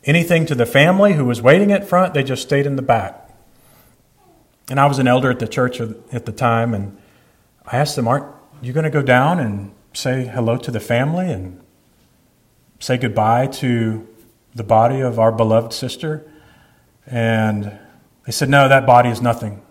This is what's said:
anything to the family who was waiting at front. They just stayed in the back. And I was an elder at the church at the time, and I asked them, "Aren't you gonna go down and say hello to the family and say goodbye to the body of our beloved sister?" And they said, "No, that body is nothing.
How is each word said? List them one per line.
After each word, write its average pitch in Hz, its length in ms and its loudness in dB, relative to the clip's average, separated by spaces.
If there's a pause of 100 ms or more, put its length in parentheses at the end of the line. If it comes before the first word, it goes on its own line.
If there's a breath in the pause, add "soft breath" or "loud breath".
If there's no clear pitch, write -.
anything 165 400 2
to 156 100 -4
the 120 120 0
family 185 480 4
who 143 100 0
was 120 160 -2
waiting 185 320 6
at 196 160 -2
front. 180 240 2
They 139 100 0
just 127 200 -4
stayed 143 240 0
in 139 100 -2
the 131 60 -4
back. 113 480 -4 (1400 soft breath)
And 135 80 -2
I 139 60 6
was 139 140 2
an 127 100 2
elder 127 220 2
at 120 80 -2
the 110 100 -6
church 123 320 -4
at 113 460 -10
the 110 60 -10
time, 117 420 0
and 101 240 -8 (680 soft breath)
I 123 140 -6
asked 143 180 -2
them, 120 100 -2
"Aren't 139 200 -2 (340)
you 123 140 -10
gonna 156 160 -2
go 147 100 0
down 131 400 2
and 101 320 -6 (220)
say 131 320 -4
hello 117 320 -2
to 127 120 -10
the 110 100 -6
family 156 520 -2
and 90 260 -10 (1200)
say 127 200 -4
goodbye 117 480 0
to 113 600 -2 (480)
the 120 80 -10
body 117 380 2
of 120 180 -2
our 113 140 4
beloved 113 400 0
sister?" 151 580 -10 (760 soft breath)
And 110 720 -2 (480 loud breath)
they 117 60 -10
said, 135 180 -2
"No, 139 180 6
that 135 160 4
body 123 240 6
is 117 140 -4
nothing. 113 480 -4